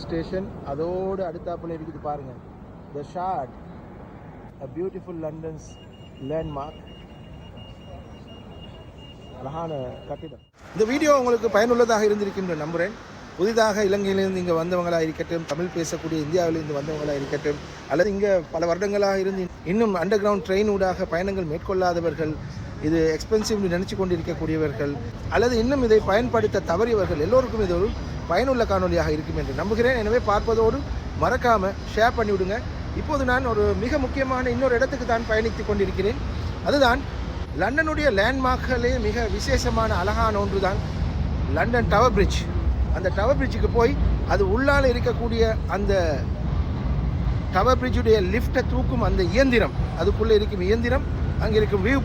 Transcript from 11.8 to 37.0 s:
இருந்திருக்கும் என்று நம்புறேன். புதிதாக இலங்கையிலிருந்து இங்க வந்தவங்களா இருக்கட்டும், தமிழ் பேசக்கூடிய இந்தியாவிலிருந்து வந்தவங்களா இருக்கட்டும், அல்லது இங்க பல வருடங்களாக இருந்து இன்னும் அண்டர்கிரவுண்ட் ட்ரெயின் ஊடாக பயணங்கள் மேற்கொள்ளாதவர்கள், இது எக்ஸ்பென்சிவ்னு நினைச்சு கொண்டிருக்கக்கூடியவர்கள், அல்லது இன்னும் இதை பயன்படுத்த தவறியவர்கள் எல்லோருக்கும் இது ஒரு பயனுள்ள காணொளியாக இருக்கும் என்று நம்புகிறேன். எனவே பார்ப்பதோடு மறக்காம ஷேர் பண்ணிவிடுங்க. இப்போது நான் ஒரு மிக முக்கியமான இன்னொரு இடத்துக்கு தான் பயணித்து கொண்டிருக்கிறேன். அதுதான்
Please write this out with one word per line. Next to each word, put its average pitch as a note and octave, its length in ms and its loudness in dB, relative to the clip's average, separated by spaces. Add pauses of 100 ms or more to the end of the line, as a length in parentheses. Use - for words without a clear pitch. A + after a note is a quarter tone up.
இருந்திருக்கும் G3+ 380 0
என்று D#3 180 -4
நம்புறேன். E3 300 -2 (440)
புதிதாக G#3+ 500 4
இலங்கையிலிருந்து G3 560 0
இங்க F3 160 0
வந்தவங்களா F3 460 0
இருக்கட்டும், E3 440 -4
தமிழ் E3+ 260 -4
பேசக்கூடிய D#3+ 500 -4
இந்தியாவிலிருந்து D#3+ 520 0
வந்தவங்களா D3+ 420 -4
இருக்கட்டும், D3 400 -4 (320)
அல்லது F3 220 4
இங்க G3+ 140 0 (260)
பல E3 160 -2
வருடங்களாக G3 540 0
இருந்து F#3+ 200 -2 (280)
இன்னும் A3 220 2 (100)
அண்டர்கிரவுண்ட் G3+ 440 2
ட்ரெயின் G3+ 280 2
ஊடாக F#3 360 0
பயணங்கள் F#3 400 -2
மேற்கொள்ளாதவர்கள், E3+ 800 0 (560)
இது E3 120 2 (160)
எக்ஸ்பென்சிவ்னு G#3 600 0
நினைச்சு F#3+ 240 -4
கொண்டிருக்கக்கூடியவர்கள், D#3 960 -2 (420)
அல்லது A#3+ 280 4
இன்னும் C4 240 2
இதை A3 120 8 (100)
பயன்படுத்த G#3+ 640 2
தவறியவர்கள் F3+ 560 2
எல்லோருக்கும் A3+ 400 4
இது F3 120 2
ஒரு G#3+ 100 2 (420)
பயனுள்ள A#3+ 400 2
காணொளியாக E3+ 460 2
இருக்கும் D#3 260 -4
என்று C#3 180 -4
நம்புகிறேன். A#3 420 2
எனவே A3+ 180 2 (100)
பார்ப்பதோடு A3+ 480 4 (460)
மறக்காம G#3+ 460 2 (220)
ஷேர் A#3 240 4
பண்ணிவிடுங்க. G3+ 400 0 (440)
இப்போது C#4 300 0
நான் B3+ 220 2
ஒரு G#3 100 2 (220)
மிக D4 200 0
முக்கியமான B3+ 500 0
இன்னொரு B3+ 240 2
இடத்துக்கு C4 340 0
தான் A3+ 160 -2
பயணித்து A3 400 0
கொண்டிருக்கிறேன். G3 500 0 (480)
அதுதான் B3+ 320 4 (600)